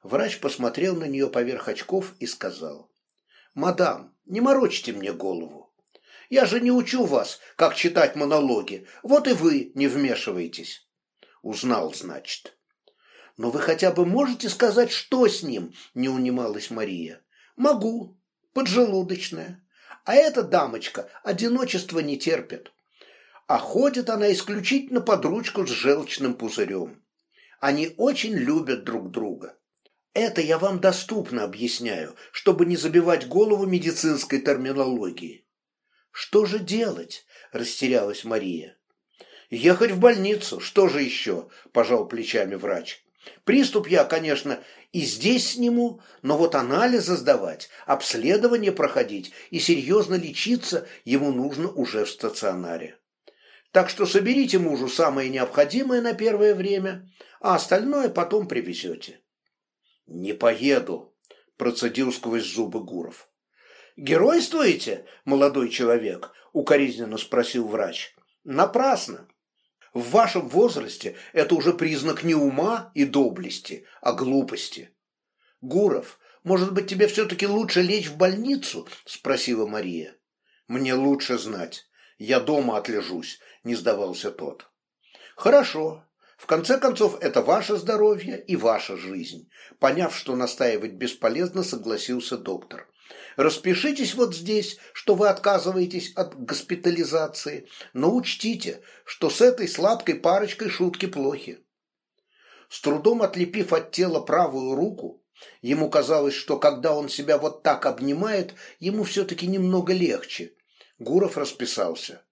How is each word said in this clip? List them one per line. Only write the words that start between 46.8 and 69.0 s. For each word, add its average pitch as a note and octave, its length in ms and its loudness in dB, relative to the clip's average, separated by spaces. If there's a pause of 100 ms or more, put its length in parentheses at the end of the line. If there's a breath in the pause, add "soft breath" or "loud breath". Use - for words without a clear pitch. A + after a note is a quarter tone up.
сдавать, A#2+ 520 0 (160 loud breath)
обследование G3+ 880 2
проходить A2+ 600 -2 (180 loud breath)
и E3+ 80 -6
серьёзно E3+ 560 2
лечиться F3 720 -2 (180 loud breath)
ему C3+ 280 0
нужно C#3 360 -4
уже A#2 360 -2
в - 60 -8
стационаре. F2+ 880 -6 (720 soft breath)
Так - 160 4
что - 160 -2
соберите G#3 540 2
мужу C#3+ 300 0
самое C3+ 420 0
необходимое D3 720 0
на A#3 120 -2
первое G#3 420 2
время, F#3 540 -4 (320 loud breath)
а F#3 140 4
остальное B3+ 540 2
потом F#3 400 0
привезёте". F2 720 -8 (840)
"Не F2+ 260 -8
поеду", A#2 840 0 (420 soft breath)
процедил A#2+ 560 -2
сквозь A#2 320 -6
зубы G#2+ 380 -6
Гуров. E2+ 460 -12 (680 soft breath)
"Геройствуете, F3+ 1120 2 (180 loud breath)
молодой C#3 440 4
человек?" A#2 640 0 (200 soft breath)
укоризненно A#2+ 640 2
спросил A#2+ 520 -2
врач. G#2 460 -6 (280)
"Напрасно. F#3+ 840 0 (640 soft breath)